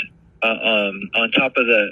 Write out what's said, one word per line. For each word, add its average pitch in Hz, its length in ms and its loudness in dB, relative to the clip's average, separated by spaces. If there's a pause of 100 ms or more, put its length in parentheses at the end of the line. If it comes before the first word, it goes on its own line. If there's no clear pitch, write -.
(440)
uh, - 40 0
um, 104 680 -2
on 113 160 -2
top 131 260 0
of 123 80 2
the 107 260 2